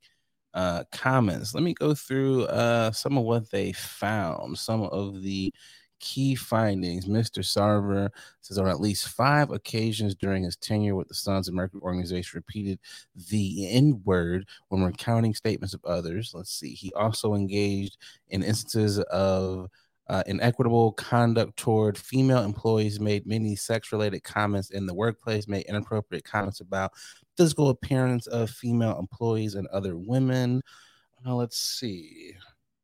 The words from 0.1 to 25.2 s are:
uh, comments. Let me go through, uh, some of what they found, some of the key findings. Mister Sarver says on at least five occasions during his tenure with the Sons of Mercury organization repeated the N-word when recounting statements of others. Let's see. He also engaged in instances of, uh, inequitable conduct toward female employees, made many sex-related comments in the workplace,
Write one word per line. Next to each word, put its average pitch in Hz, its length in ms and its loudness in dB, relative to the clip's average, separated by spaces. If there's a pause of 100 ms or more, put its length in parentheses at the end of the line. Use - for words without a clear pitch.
uh, 87 380 -2
comments. 107 600 2
Let 156 120 0
me 175 100 0
go 151 180 0
through, 135 520 0
uh, 117 480 2
some 135 260 0
of 117 60 2
what 113 260 0
they 95 220 -2
found, 92 840 -4
some 113 260 -2
of 98 400 -4
the 95 300 -2 (460)
key 135 360 0
findings. 95 720 0
Mister 107 340 0
Sarver 101 720 2 (320)
says 95 160 -4
on 95 100 4
at 85 140 0
least 101 260 0
five 143 420 4
occasions 110 640 -2
during 98 280 0
his 87 120 -4
tenure 104 400 0
with 92 140 -2
the - 60 -16
Sons 95 340 -2
of 87 60 -6
Mercury 92 260 -4
organization 90 560 -4
repeated 98 420 -6 (520)
the 98 400 -2
N-word 98 760 4 (220)
when 95 140 2
recounting 113 500 2
statements 101 400 -4
of - 140 -12
others. 87 480 -4
Let's - 180 -10
see. 67 220 -10
He - 180 -12
also 107 400 0
engaged 101 640 0 (320)
in 95 140 -2
instances 107 560 0 (120)
of, 95 600 0 (380)
uh, 95 180 0
inequitable 117 640 4
conduct 117 640 2
toward 110 400 2
female 131 460 2
employees, 107 580 0
made 104 260 0
many 107 300 0
sex-related 107 680 -2
comments 104 500 0
in 98 120 -4
the 90 100 -4
workplace, 107 540 -2